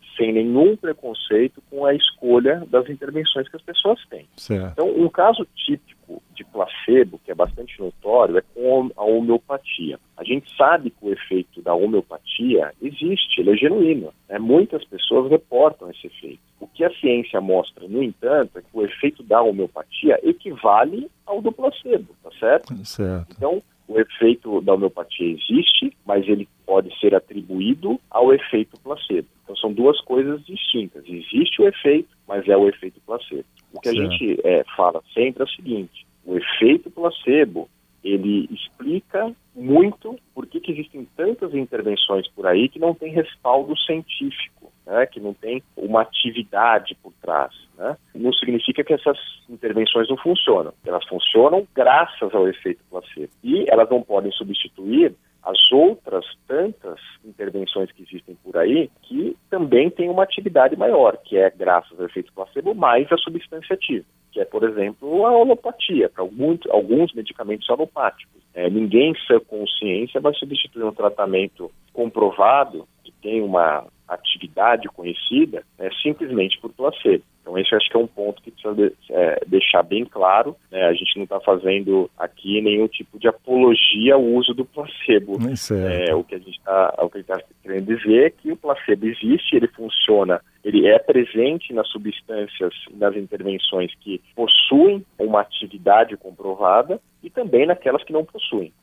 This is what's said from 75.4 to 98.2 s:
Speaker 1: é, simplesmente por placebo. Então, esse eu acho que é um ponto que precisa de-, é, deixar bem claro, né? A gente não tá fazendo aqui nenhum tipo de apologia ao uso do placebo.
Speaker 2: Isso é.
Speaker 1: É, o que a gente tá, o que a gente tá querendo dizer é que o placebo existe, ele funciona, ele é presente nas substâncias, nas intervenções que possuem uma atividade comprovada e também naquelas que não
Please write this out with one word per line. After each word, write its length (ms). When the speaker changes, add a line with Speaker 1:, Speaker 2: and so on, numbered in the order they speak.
Speaker 1:
é, 100
simplesmente 580
por 120
placebo. 520
Então, 180
esse 140
eu 60
acho 120
que 60
é 40
um 60
ponto 360
que 100
precisa 220
de-, 180
é, 360
deixar 360
bem 220
claro, 500
né? 140
A 80
gente 260
não 80
tá 140
fazendo 760
aqui 440
nenhum 260
tipo 320
de 80
apologia 880
ao 80
uso 320
do 100
placebo. 720
Speaker 2:
Isso 240
é. 360
Speaker 1:
É, 40
o 80
que 140
a 20
gente 240
tá, 360
o 120
que 80
a 20
gente 80
tá 120
querendo 240
dizer 300
é 40
que 220
o 40
placebo 500
existe, 500
ele 120
funciona, 720
ele 240
é 140
presente 720
nas 160
substâncias, 840
nas 220
intervenções 840
que 200
possuem 680
uma 220
atividade 760
comprovada 840
e 60
também 360
naquelas 380
que 80
não 120